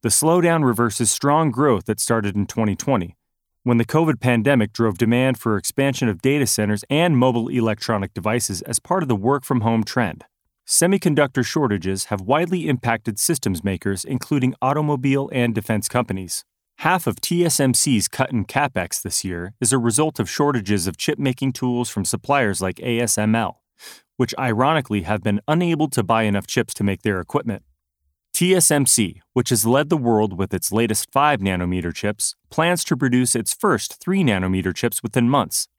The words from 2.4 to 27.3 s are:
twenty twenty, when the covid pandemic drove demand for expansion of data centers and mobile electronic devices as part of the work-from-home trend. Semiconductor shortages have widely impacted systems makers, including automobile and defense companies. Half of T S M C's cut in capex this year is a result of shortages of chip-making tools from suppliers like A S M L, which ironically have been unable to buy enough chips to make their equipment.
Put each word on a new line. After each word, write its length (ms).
twenty 300
twenty, 400
when 160
the 80
covid 340
pandemic 520
drove 260
demand 400
for 180
expansion 520
of 120
data 260
centers 420
and 280
mobile 320
electronic 640
devices 500
as 160
part 240
of 60
the 80
work-from-home 680
trend. 400
Semiconductor 760
shortages 640
have 160
widely 460
impacted 500
systems 460
makers, 400
including 580
automobile 680
and 220
defense 340
companies. 560
Half 280
of 140
T 240
S 160
M 120
C's 360
cut 220
in 140
capex 560
this 240
year 360
is 120
a 60
result 400
of 100
shortages 580
of 100
chip-making 560
tools 360
from 160
suppliers 560
like 200
A 200
S 160
M 180
L, 280
which 200
ironically 640
have 200
been 260
unable 400
to 140
buy 220
enough 220
chips 280
to 100
make 180
their 180
equipment. 420